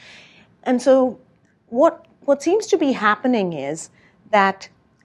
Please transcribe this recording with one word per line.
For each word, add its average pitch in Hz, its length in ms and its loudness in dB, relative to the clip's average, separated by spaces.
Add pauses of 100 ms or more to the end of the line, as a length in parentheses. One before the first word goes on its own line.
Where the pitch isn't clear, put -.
(640)
And 247 180 0
so 262 360 2 (500)
what, 311 380 0 (200)
what 277 180 0
seems 403 240 0
to 392 100 0
be 285 140 0
happening 208 640 -2
is 143 360 -8 (420)
that 196 360 0 (380)